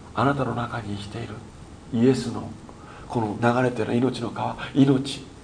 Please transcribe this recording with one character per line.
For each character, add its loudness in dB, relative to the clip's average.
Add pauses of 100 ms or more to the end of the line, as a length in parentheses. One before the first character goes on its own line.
(140)
あ 4
な 4
た 0
の -2
中 -4
に -6
生 -8
き -10
て -8
い -8
る -10 (580)
イ 6
エ 8
ス 0
の、 -6 (580)
こ -2
の -2
流 6
れ 4
て -4
い 0
る 0
命 2
の -4
川、 -6 (160)
命、 4 (200)